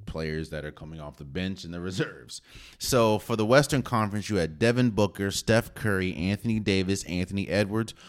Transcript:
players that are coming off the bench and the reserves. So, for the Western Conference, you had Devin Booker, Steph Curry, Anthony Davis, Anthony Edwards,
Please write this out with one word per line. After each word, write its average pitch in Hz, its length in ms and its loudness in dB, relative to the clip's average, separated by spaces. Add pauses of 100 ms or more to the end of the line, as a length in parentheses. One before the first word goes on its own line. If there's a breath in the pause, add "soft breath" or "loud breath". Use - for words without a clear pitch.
players 80 440 -6
that 76 140 -8
are 76 80 -10
coming 78 280 -14
off 73 160 -14
the 73 80 -16
bench 90 400 -6
and 85 80 -10
the 85 80 -8
reserves. 92 600 -6 (360 loud breath)
So, 113 400 4
for 117 180 -2
the 107 100 2
Western 135 360 4
Conference, 107 460 -2
you 104 80 0
had 80 220 0
Devin 120 320 4
Booker, 98 400 0
Steph - 440 2
Curry, 95 400 -2
Anthony 104 460 0
Davis, 95 440 2
Anthony 92 440 -4
Edwards, 104 460 0 (140 loud breath)